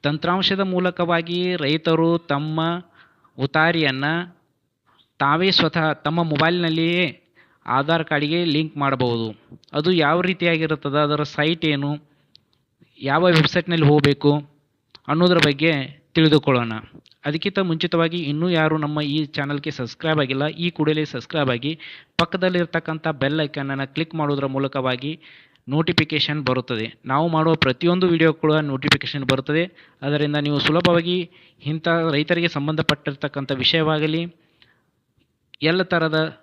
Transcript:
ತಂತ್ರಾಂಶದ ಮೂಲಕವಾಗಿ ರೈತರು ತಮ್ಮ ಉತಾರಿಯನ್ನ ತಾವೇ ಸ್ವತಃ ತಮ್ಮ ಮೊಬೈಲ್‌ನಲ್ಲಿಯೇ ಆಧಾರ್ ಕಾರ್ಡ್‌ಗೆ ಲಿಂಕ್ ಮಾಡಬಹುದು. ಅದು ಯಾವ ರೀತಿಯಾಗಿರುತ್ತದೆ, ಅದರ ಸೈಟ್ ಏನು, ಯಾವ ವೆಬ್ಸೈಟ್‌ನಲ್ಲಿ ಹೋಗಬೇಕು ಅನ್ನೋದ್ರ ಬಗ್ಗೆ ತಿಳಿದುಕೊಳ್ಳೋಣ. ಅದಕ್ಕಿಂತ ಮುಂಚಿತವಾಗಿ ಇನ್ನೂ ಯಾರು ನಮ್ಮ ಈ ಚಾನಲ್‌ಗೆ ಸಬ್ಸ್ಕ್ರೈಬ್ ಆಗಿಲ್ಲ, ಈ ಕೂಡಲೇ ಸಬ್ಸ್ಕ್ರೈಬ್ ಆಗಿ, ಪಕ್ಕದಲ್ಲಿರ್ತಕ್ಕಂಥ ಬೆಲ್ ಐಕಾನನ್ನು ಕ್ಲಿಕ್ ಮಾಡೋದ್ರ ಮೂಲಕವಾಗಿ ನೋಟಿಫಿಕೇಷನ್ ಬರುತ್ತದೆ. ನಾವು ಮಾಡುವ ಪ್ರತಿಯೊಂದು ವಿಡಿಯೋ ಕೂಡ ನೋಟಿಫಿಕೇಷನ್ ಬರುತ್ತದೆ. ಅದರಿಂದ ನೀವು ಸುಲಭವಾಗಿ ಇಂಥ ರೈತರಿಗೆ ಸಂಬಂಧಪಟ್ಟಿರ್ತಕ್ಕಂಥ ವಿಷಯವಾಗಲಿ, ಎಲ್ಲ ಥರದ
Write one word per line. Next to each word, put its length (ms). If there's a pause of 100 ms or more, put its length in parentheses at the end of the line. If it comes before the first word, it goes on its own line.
ತಂತ್ರಾಂಶದ 560
ಮೂಲಕವಾಗಿ 960
ರೈತರು 540 (180)
ತಮ್ಮ 300 (800)
ಉತಾರಿಯನ್ನ 680 (1120)
ತಾವೇ 320
ಸ್ವತಃ 420
ತಮ್ಮ 300
ಮೊಬೈಲ್‌ನಲ್ಲಿಯೇ 840 (600)
ಆಧಾರ್ 400
ಕಾರ್ಡ್‌ಗೆ 400
ಲಿಂಕ್ 320
ಮಾಡಬಹುದು. 500 (460)
ಅದು 180
ಯಾವ 300
ರೀತಿಯಾಗಿರುತ್ತದೆ, 760
ಅದರ 240
ಸೈಟ್ 420
ಏನು, 260 (1080)
ಯಾವ 320
ವೆಬ್ಸೈಟ್‌ನಲ್ಲಿ 540
ಹೋಗಬೇಕು 480 (760)
ಅನ್ನೋದ್ರ 380
ಬಗ್ಗೆ 280 (400)
ತಿಳಿದುಕೊಳ್ಳೋಣ. 600 (520)
ಅದಕ್ಕಿಂತ 340
ಮುಂಚಿತವಾಗಿ 640
ಇನ್ನೂ 260
ಯಾರು 280
ನಮ್ಮ 240
ಈ 240
ಚಾನಲ್‌ಗೆ 460
ಸಬ್ಸ್ಕ್ರೈಬ್ 480
ಆಗಿಲ್ಲ, 260 (120)
ಈ 120
ಕೂಡಲೇ 360
ಸಬ್ಸ್ಕ್ರೈಬ್ 440
ಆಗಿ, 220 (460)
ಪಕ್ಕದಲ್ಲಿರ್ತಕ್ಕಂಥ 920
ಬೆಲ್ 340
ಐಕಾನನ್ನು 520
ಕ್ಲಿಕ್ 220
ಮಾಡೋದ್ರ 300
ಮೂಲಕವಾಗಿ 680 (560)
ನೋಟಿಫಿಕೇಷನ್ 760
ಬರುತ್ತದೆ. 420 (200)
ನಾವು 220
ಮಾಡುವ 280
ಪ್ರತಿಯೊಂದು 520
ವಿಡಿಯೋ 260
ಕೂಡ 200 (100)
ನೋಟಿಫಿಕೇಷನ್ 640
ಬರುತ್ತದೆ. 380 (380)
ಅದರಿಂದ 340
ನೀವು 240
ಸುಲಭವಾಗಿ 580 (440)
ಇಂಥ 260 (240)
ರೈತರಿಗೆ 360
ಸಂಬಂಧಪಟ್ಟಿರ್ತಕ್ಕಂಥ 1040
ವಿಷಯವಾಗಲಿ, 720 (1400)
ಎಲ್ಲ 220
ಥರದ 360 (220)